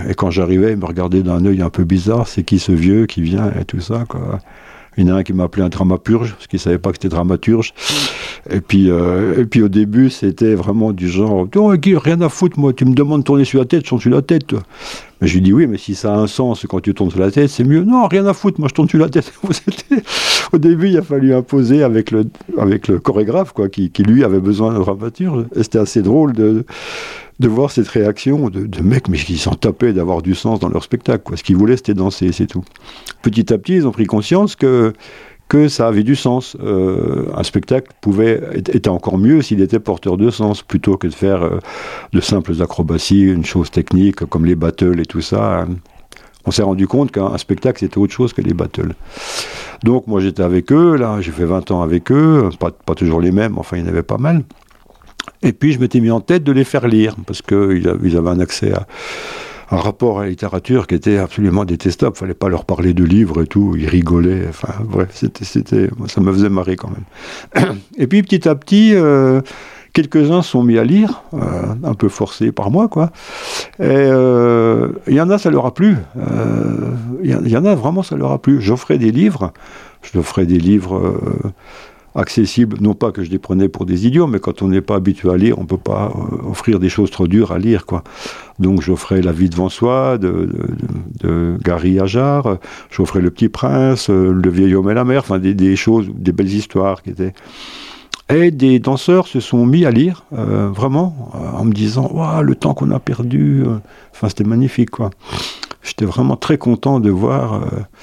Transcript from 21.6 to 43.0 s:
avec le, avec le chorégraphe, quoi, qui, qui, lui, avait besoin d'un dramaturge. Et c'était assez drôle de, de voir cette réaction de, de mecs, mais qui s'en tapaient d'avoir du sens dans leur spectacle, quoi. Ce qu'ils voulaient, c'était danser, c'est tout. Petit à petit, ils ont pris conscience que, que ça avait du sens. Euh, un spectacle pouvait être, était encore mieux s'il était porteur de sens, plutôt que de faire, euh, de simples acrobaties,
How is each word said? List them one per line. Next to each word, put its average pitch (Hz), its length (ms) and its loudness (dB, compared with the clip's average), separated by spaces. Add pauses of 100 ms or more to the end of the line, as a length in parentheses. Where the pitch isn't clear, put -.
avec 110 260 0
le, 110 140 2 (320)
avec 104 320 0
le 92 100 2
chorégraphe, 120 540 0
quoi, 101 160 -2
qui, 95 220 -4
qui, - 120 0
lui, 113 220 4
avait 95 160 2
besoin 104 320 0
d'un 107 80 0
dramaturge. 117 640 -4 (100)
Et 123 80 0
c'était - 160 -2
assez 107 240 0
drôle 135 300 2
de, 110 320 2 (760)
de 127 80 4
voir 127 240 0
cette 110 160 0
réaction 123 600 0
de, 92 180 -6
de 90 160 -6
mecs, 120 260 2
mais 87 100 0
qui 78 200 -4
s'en - 160 -4
tapaient 117 380 0
d'avoir 87 300 -2
du 90 140 0
sens 110 240 -2
dans 85 80 -2
leur 82 160 -4
spectacle, 117 400 -2
quoi. 113 120 -10
Ce - 60 -12
qu'ils 95 140 2
voulaient, 107 200 4
c'était 107 180 -2
danser, 95 360 -2
c'est 92 160 -2
tout. 92 180 -8 (580)
Petit 113 300 0
à 110 60 2
petit, 180 160 -2
ils 165 140 2
ont 113 40 -2
pris 110 140 -2
conscience 170 480 0
que, 123 380 2 (560)
que 147 200 4
ça 120 200 0
avait 107 160 2
du 135 120 2
sens. 127 460 -2
Euh, 92 720 0
un - 80 -2
spectacle 127 480 -2 (100)
pouvait 110 400 2 (140)
être, - 200 -2
était 113 140 0
encore 92 300 -2
mieux 135 240 6
s'il 104 180 0
était 95 200 2
porteur 92 360 -4
de 110 140 2
sens, 104 320 -2
plutôt 95 340 0
que 92 100 -4
de 78 80 -6
faire, 95 280 0
euh, 87 160 -2 (540)
de 92 80 2
simples 85 420 -2
acrobaties, 85 640 0